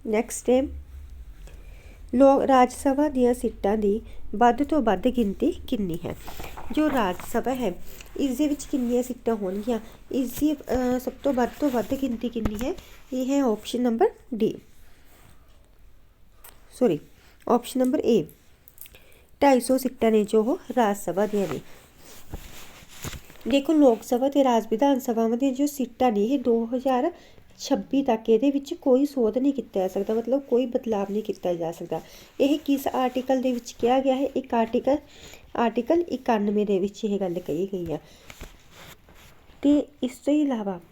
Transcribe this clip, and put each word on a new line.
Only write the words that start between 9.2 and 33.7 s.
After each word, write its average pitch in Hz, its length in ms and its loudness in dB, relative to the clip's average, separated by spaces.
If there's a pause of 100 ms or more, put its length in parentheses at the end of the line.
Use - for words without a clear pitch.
ਹੋਣਗੀਆਂ? 208 440 -4 (320)
ਇਸ 254 200 -2
ਦੀ, 302 220 0
ਅਹ, 254 460 -2
ਸਭ 254 120 -6 (120)
ਤੋਂ 277 100 0
ਵੱਧ 233 160 2 (100)
ਤੋਂ 294 100 2
ਵੱਧ 240 240 -2
ਗਿਣਤੀ 247 360 -4
ਕਿੰਨੀ 220 380 -4
ਹੈ? 359 60 -4 (400)
ਇਹ 254 120 -4
ਹੈ 277 160 2
ਆਪਸ਼ਨ 233 400 -2
ਨੰਬਰ 240 280 2 (240)
ਡੀ, 208 220 0 (2250)
ਸੌਰੀ, 185 200 2 (480)
ਆਪਸ਼ਨ 233 320 -2
ਨੰਬਰ 254 200 0
ਏ, 202 260 2 (1160)
ਢਾਈ 269 160 6
ਸੌ 262 180 2
ਸੀਟਾਂ 247 340 0
ਨੇ 214 120 4
ਜੋ 214 200 2
ਉਹ 285 140 0 (200)
ਰਾਜ 202 200 2
ਸਭਾ 185 280 -2
ਦੀਆਂ 202 280 -2
ਨੇ। - 60 -6 (1900)
ਦੇਖੋ, 277 260 2
ਲੋਕ 269 300 6
ਸਭਾ 262 260 0
ਤੇ 277 140 4
ਰਾਜ 226 280 4
ਵਿਧਾਨ 269 280 4
ਸਭਾਵਾਂ 226 380 0
ਦੀਆਂ 277 140 2
ਜੋ 277 140 0
ਸੀਟਾਂ 254 460 -2
ਨੇ, 202 140 2
ਇਹ 269 140 0
ਦੋ 233 340 0
ਹਜ਼ਾਰ 262 380 0 (500)
ਛੱਬੀ 269 420 0
ਤੱਕ 226 260 0
ਇਹਦੇ 226 220 4
ਵਿੱਚ 277 220 -4
ਕੋਈ 277 320 4
ਸੋਧ 226 320 0
ਨਹੀਂ 277 160 0
ਕੀਤਾ 220 260 -4
ਜਾ 185 80 0
ਸਕਦਾ, 202 260 -2
ਮਤਲਬ 233 260 0
ਕੋਈ 254 260 0
ਬਦਲਾਵ 220 460 -2
ਨਹੀਂ 214 120 -2
ਕੀਤਾ 185 300 -4
ਜਾ 165 180 -4
ਸਕਦਾ। 165 300 -8 (380)
ਇਹ 285 200 2
ਕਿਸ 277 280 -2
ਆਰਟੀਕਲ 254 540 0
ਦੇ 254 100 0
ਵਿੱਚ 240 200 -8